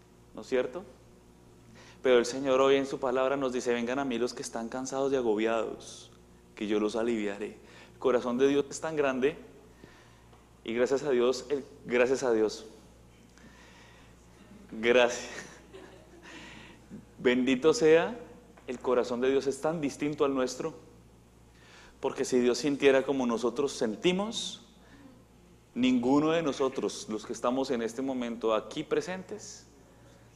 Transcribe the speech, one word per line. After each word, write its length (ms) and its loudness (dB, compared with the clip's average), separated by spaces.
¿no 80 -12
es 60 -14
cierto? 360 -2
Pero 160 6
el 80 4
Señor 360 0
hoy 160 6
en 80 0
su 120 -6
palabra 380 0
nos 160 -2
dice, 220 -2
"Vengan 260 -2
a 60 -4
mí 120 -4
los 160 -2
que 80 -12
están 280 -8
cansados 420 -4
y 60 2
agobiados, 960 -2
que 120 -6
yo 120 2
los 160 0
aliviaré". 640 -4
El 60 -20
corazón 380 0
de 100 4
Dios 220 2
es 100 -10
tan 160 -6
grande 400 0
y 100 -6
gracias 300 2
a 60 -4
Dios, 400 2
el, 160 -4
gracias 380 2
a 80 2
Dios, 340 2
gracias. 580 2
Bendito 560 2
sea, 440 4
el 120 -8
corazón 400 0
de 120 2
Dios 160 2
es 120 -4
tan 220 -2
distinto 420 -2
al 100 2
nuestro, 520 -4
porque 240 -2
si 140 2
Dios 200 4
sintiera 440 4
como 220 -2
nosotros 460 0
sentimos, 920 -2
ninguno 580 2
de 120 2
nosotros, 640 -2
los 160 -6
que 80 -10
estamos 380 -2
en 100 -2
este 220 -6
momento 500 -2
aquí 300 -2
presentes, 840 -6